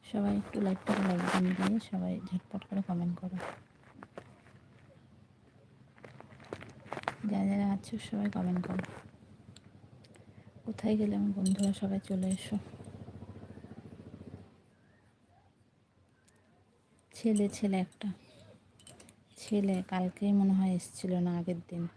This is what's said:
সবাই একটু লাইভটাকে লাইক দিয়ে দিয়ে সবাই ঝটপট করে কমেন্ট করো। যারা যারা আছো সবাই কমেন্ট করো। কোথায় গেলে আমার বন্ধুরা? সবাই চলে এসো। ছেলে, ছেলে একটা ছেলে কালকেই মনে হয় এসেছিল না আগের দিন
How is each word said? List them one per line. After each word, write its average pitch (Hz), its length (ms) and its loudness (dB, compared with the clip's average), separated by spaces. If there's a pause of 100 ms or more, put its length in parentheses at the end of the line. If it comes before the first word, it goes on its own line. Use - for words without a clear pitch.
(120)
সবাই 202 300 2
একটু - 240 -6
লাইভটাকে 196 440 2
লাইক 180 120 2 (100)
দিয়ে 185 260 4
দিয়ে 190 220 4 (120)
সবাই 185 220 0 (140)
ঝটপট 185 400 -4
করে 196 220 0
কমেন্ট 175 320 2
করো। 185 160 -6 (4000)
যারা 196 220 2
যারা 202 140 2 (100)
আছো - 180 -6 (160)
সবাই 208 260 0
কমেন্ট 180 320 2
করো। 185 160 -2 (1800)
কোথায় 214 340 0
গেলে 208 200 2
আমার 208 180 2
বন্ধুরা? 196 340 4 (100)
সবাই 196 180 0 (100)
চলে 185 180 0 (100)
এসো। - 200 -4 (4000)
ছেলে, 208 280 4 (120)
ছেলে 196 280 2
একটা - 240 -8 (1300)
ছেলে 196 340 2 (160)
কালকেই 185 480 2
মনে 196 200 8
হয় 190 200 4
এসেছিল - 340 -4 (120)
না 175 140 2
আগের 170 200 -2 (100)
দিন 170 140 -4 (140)